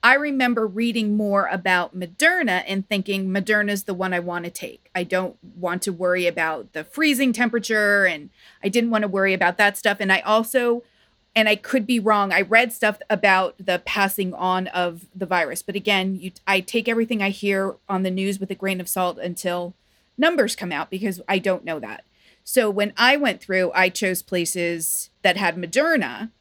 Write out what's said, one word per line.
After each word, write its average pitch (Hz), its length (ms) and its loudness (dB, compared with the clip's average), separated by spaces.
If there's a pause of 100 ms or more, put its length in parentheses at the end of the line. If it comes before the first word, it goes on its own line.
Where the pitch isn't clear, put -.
I 247 120 6
remember 262 520 0
reading 214 500 0
more 202 340 2
about 185 480 0
Moderna 208 680 0
and 196 220 -4
thinking, 196 400 -2
"Moderna's 202 540 0
the 196 100 -8
one 185 220 -2
I 175 60 0
want 175 260 -6
to 175 40 -8
take. - 440 -14
I 180 80 -2
don't 185 400 -2
want 180 400 -6
to 196 100 -4
worry 180 340 0
about 160 460 -2
the 156 120 -8
freezing 277 500 2
temperature," 214 720 2
and 156 240 -2 (340)
I 196 40 2
didn't 233 220 2
want 214 120 2
to 208 60 -2
worry 190 260 2
about 185 240 0
that 202 180 4
stuff. 202 240 0
And 196 100 0
I 190 100 4
also, 233 640 0 (520)
and 214 140 4
I 214 40 4
could 214 320 -2
be 240 140 2
wrong, 202 320 2
I 175 80 4
read 226 320 4
stuff 214 260 0 (120)
about 190 480 2
the 180 260 -2
passing 196 480 0
on 185 360 -2
of 175 360 -4 (100)
the 185 120 -6
virus. 170 360 0
But 190 140 -6
again, 190 420 0
you, 185 120 -10 (160)
I 190 140 2
take 226 280 -2
everything 226 340 0
I 196 60 0
hear 196 480 -2 (100)
on 190 160 -2
the 185 80 0
news 190 300 -2
with 190 100 -8
a 196 40 -6
grain 190 260 -4
of 175 80 -8
salt 180 300 -2
until 175 560 -6 (420)
numbers 294 400 2
come 175 160 -8
out, 147 160 -6
because 190 400 -4
I 196 100 0
don't 185 240 -2
know 160 160 -6
that. 107 260 -12 (380)
So 226 280 2
when 208 260 -2
I 262 220 4
went 262 240 -2
through, 185 320 0
I 185 160 4
chose 185 320 -2
places 170 880 -4 (100)
that 180 160 4
had 180 200 -2
Moderna 214 720 -2 (100)